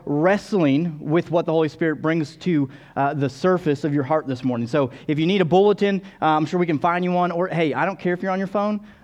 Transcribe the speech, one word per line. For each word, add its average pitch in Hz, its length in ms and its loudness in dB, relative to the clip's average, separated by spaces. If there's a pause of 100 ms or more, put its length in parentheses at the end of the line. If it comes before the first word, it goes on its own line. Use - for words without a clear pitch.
wrestling 160 920 2
with 151 320 0
what 165 160 0
the 165 60 -2
Holy 160 160 2
Spirit 156 340 -2
brings 156 360 -2
to, 147 300 0 (280)
uh, 143 180 0
the 139 160 -2
surface 175 540 0
of 147 100 0
your 143 80 0
heart 151 240 0
this 127 160 -6
morning. 120 240 -2
So 135 240 0 (160)
if 151 100 0
you 160 120 0
need 196 120 2
a 180 40 4
bulletin, 196 580 2 (180)
uh, - 40 -2
I'm 156 200 2
sure 180 140 -4
we 180 80 2
can 156 140 -2
find 175 240 0
you 180 80 0
one. 175 180 0
Or, 175 160 -2
hey, 165 260 0
I 135 140 0
don't 190 140 -6
care 180 120 0
if 180 80 -2
you're 190 120 -2
on 185 80 -2
your 196 80 -4
phone. 208 320 -2 (240)